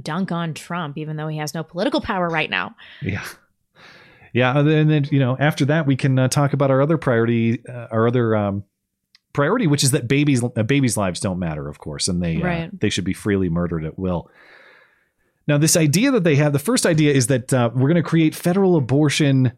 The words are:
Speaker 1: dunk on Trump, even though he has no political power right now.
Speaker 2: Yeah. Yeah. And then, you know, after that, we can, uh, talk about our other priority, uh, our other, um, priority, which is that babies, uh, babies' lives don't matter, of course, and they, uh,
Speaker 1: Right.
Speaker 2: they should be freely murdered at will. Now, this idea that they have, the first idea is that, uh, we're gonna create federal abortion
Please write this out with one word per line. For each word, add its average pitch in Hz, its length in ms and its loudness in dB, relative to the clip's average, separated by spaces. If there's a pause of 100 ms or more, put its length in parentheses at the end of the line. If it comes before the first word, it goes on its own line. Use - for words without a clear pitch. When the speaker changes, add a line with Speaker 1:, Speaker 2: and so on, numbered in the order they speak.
Speaker 1:
dunk 175 300 -6
on 170 220 -4
Trump, 165 440 -10
even 156 200 -8
though 156 100 -6
he 156 100 -6
has 151 160 -6
no 165 100 -6
political 233 380 -2
power 185 280 -2
right 160 200 -2
now. 92 260 -4 (260)
Speaker 2:
Yeah. 98 220 -6 (1120)
Yeah. 123 240 2
And 151 320 4
then, 147 220 2
you 143 80 2
know, 127 200 0
after 147 260 0
that, 151 200 0
we 135 120 2
can, 131 200 0
uh, 127 120 2
talk 143 240 0
about 139 180 2
our 131 100 4
other 151 160 2
priority, 117 680 2
uh, 123 240 -14
our 113 160 2
other, 117 280 2
um, 101 280 0 (680)
priority, 180 340 0
which 143 160 2
is 131 80 2
that 127 160 -2
babies, 139 360 2
uh, 120 200 -2
babies' 127 340 0
lives 92 220 -2
don't 92 180 -4
matter, 78 300 -6
of 73 100 -14
course, 73 300 -8
and 87 160 -2
they, 82 140 -2
uh, 80 80 -2
Speaker 1:
Right. 165 340 -6
Speaker 2:
they 107 100 0
should 98 160 -4
be 92 80 -2
freely 95 360 -2
murdered 82 360 -4
at 78 140 -10
will. 90 320 -6 (1160)
Now, 147 100 2
this 156 180 2
idea 165 360 2
that 220 120 2
they 156 140 4
have, 151 160 2
the 139 60 0
first 240 260 0
idea 156 280 4
is 131 140 2
that, 131 260 0
uh, 120 220 2
we're 131 140 2
gonna 170 140 2
create 160 300 2
federal 190 440 2
abortion 135 800 2